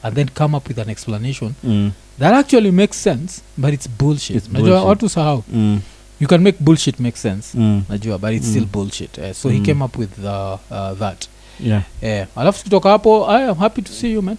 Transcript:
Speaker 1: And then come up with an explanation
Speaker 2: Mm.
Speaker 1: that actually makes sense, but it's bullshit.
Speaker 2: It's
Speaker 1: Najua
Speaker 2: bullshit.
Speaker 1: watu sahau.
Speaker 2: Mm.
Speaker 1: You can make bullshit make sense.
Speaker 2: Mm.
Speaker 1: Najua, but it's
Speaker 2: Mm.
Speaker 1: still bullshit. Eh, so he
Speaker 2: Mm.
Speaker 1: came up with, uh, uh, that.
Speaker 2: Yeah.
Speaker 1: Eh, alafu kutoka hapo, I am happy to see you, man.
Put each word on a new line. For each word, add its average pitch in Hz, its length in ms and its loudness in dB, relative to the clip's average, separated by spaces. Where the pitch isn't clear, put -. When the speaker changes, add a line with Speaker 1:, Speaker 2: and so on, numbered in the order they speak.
Speaker 1:
And 113 140 -6
then 139 180 2
come 151 220 0
up - 120 -6
with 120 100 -6
an 110 120 -6
explanation 110 640 -6
Speaker 2:
Mm. 104 260 2
Speaker 1:
that 156 160 4
actually 247 360 4
makes 190 320 2
sense, 160 400 -2
but 143 160 2
it's 135 140 -10
bullshit. 143 380 0
Speaker 2:
It's 101 120 -2
Speaker 1:
Najua 101 200 2
Speaker 2:
bullshit. 190 200 6
Speaker 1:
watu 202 200 2
sahau. 147 340 0
Speaker 2:
Mm. 104 260 2
Speaker 1:
You 147 80 0
can 170 140 8
make 190 180 4
bullshit 147 400 4
make 120 180 -2
sense. 107 400 -4
Speaker 2:
Mm. 104 300 4
Speaker 1:
Najua, 104 300 -4
but 107 140 -2
it's 120 140 -2
Speaker 2:
Mm. 113 60 0
Speaker 1:
still 107 200 2
bullshit. 101 460 -8
Eh, 95 160 -10
so - 140 -6
he 104 100 2
Speaker 2:
Mm. 101 60 0
Speaker 1:
came 143 200 0
up 123 140 -8
with, 104 200 -4
uh, 98 380 -6
uh, 98 280 -8
that. 98 280 -6
Speaker 2:
Yeah. 107 220 0
Speaker 1:
Eh, 104 240 -4
alafu 160 280 -6
kutoka 196 260 0
hapo, 214 400 2
I 254 180 2
am 185 80 -2
happy 220 260 -2
to - 100 -14
see 233 200 -4
you, 214 100 -2
man. 202 160 -4